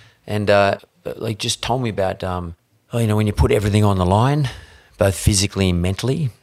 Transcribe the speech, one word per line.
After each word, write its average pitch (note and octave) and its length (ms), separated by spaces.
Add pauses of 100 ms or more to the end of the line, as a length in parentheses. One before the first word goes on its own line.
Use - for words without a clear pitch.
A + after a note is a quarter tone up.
(280)
And, G#2 240
uh, G2+ 280 (380)
like, A2+ 220
just - 240
told B2+ 200
me A#2+ 80
about, F#2 340
um, F2+ 320 (360)
oh, A#2+ 60
you A#2 80
know, G#2+ 100
when G#2+ 100
you G#2 60
put - 200
everything G#2 320
on G2+ 140
the F2+ 80
line, B2+ 420 (500)
both G2 160
physically G2 560
and F2 100
mentally, A#2+ 500 (120)